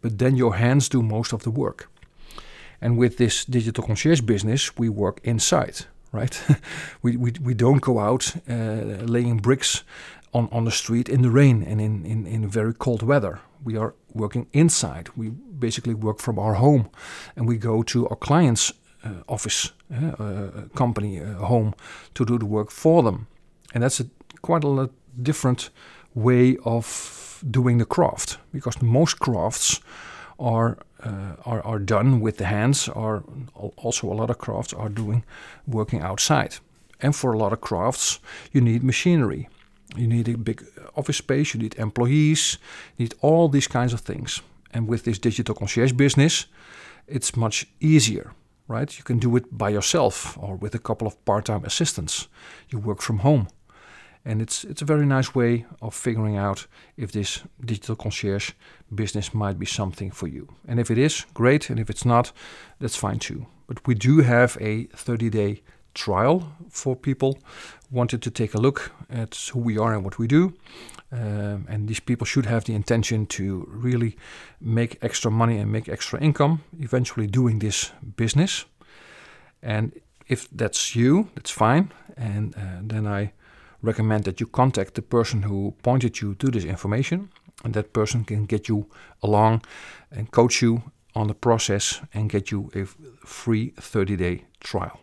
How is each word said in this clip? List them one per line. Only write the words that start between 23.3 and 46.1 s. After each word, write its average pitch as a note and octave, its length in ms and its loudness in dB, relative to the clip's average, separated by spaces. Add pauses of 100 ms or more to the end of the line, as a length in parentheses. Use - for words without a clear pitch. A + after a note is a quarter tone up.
And A#2+ 100 0
that's C3 160 0
a B2+ 60 -2 (360)
quite E3 220 0
a D3 40 2
lot C3+ 220 2 (320)
different B2+ 480 0 (460)
way B2 480 6
of - 880 -6
doing B2 260 4
the A#2 80 4
craft, - 540 0 (120)
because - 300 -4
most B2 380 4
crafts G#2+ 600 0 (600)
are, A#2 400 2 (240)
uh, G2 320 -8 (100)
are, A2+ 180 -4
are A2 160 -4
done A2 400 4
with G#2+ 180 0
the G2 80 -2
hands, G#2+ 440 2
are A2 340 -4 (320)
al-, - 220 -10
also A2 340 -4
a F#2+ 40 -2
lot A2 140 -2
of A#2 100 -2
crafts - 340 -6
are G#2+ 160 -6
doing, A2 340 -2 (440)
working G#2+ 340 -2
outside. G2 560 0 (420)
And C#3 160 2
for B2+ 160 0
a A2 60 0
lot G#2 160 2
of - 80 -6
crafts, - 580 -2 (320)
you C#3 100 4
need A#2 220 4
machinery. C3 680 2 (460)
You A#2 120 0
need A#2 220 2
a A2+ 80 -2
big A2 280 -6 (300)
office C#3+ 220 -2
space, C#3 360 0
you A2+ 60 -4
need A2 180 -6
employees, C3 800 2 (400)
you A#2+ 80 -2
need A2+ 160 -8
all D#3+ 280 6
these C#3 180 2
kinds B2 260 0
of A#2 80 -6
things. - 400 -8 (300)
And A2+ 160 -2
with A2+ 160 -2
this A2 160 -2
digital A2+ 340 -2
concierge A#2 380 0
business, C#3 560 4 (600)